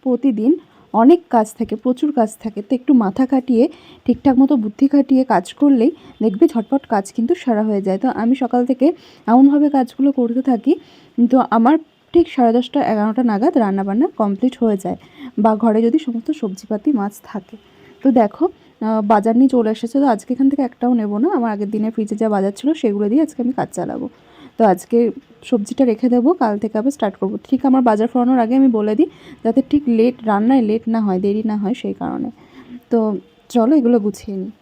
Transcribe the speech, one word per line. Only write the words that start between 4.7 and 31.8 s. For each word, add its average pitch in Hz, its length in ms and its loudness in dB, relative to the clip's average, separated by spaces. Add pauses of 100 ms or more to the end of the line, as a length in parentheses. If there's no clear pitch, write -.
খাটিয়ে 277 360 2
কাজ 190 300 0
করলেই 277 380 2 (320)
দেখবে 220 300 2
ঝটপট 240 280 -2 (120)
কাজ 196 120 -2 (100)
কিন্তু 233 180 -2 (100)
সারা 214 200 0
হয়ে 208 180 -2
যায়। 190 220 -2
তো 262 60 0
আমি 233 260 -2
সকাল 247 300 -2
থেকে 262 220 0 (400)
এমনভাবে 277 420 6
কাজগুলো 269 420 0
করতে 240 300 -2
থাকি, 262 320 0 (580)
তো 262 60 4 (140)
আমার 226 240 4 (380)
ঠিক 339 120 4 (100)
সাড়ে 240 220 2
দশটা, 247 220 -2 (120)
এগারোটা 220 320 -2
নাগাদ 226 340 0
রান্নাবান্না 202 500 0 (140)
কমপ্লিট 208 400 -2
হয়ে 214 220 0
যায়, - 140 -6 (400)
বা 220 180 2
ঘরে 220 260 0
যদি 233 180 0
সমস্ত 233 300 -8 (120)
সবজিপাতি, 208 480 -6 (100)
মাছ - 140 -6 (160)
থাকে। 202 260 -14 (460)
তো - 100 2
দেখো, 220 340 0
আহ, 220 560 -6
বাজার 214 380 2
নিয়ে 262 160 4
চলে 220 200 0
এসেছে। 233 280 -6
তো 285 100 2
আজকে - 220 -8
এখান 269 140 0
থেকে 277 200 -2
একটাও 247 240 -2
নেবো 208 300 -2
না, 320 40 0 (100)
আমার 233 180 -2
আগের 202 180 -6
দিনে 214 180 -4
ফ্রিজে 214 240 -4
যা 220 140 -2
বাজার 202 300 -2
ছিল 269 140 -2
সেগুলো 208 380 -2
দিয়ে 285 140 2
আজকে 311 160 -14
আমি 240 180 -4
কাজ 151 180 -4
চালাবো। - 300 -8 (500)
তো 226 80 2
আজকে 196 320 0 (520)
সবজিটা 240 360 -2
রেখে 233 240 -2
দেবো, 247 240 2
কাল 240 200 -2 (100)
থেকে 214 140 -8
আবার 247 140 -2
স্টার্ট 202 280 -6
করবো। 196 160 -4 (120)
ঠিক 262 180 0
আমার 262 160 4
বাজার 226 300 2
ফেরানোর 254 280 0
আগে 226 160 0
আমি 269 140 4 (100)
বলে 214 160 -2
দিই, 311 140 0 (340)
যাতে 226 160 0 (100)
ঠিক 294 180 0
লেট, 233 280 2 (140)
রান্নায় 226 400 2
লেট 226 180 -2
না 226 140 -2
হয়, 190 180 -2
দেরি 202 260 -2
না 214 120 -2
হয়, 202 240 -4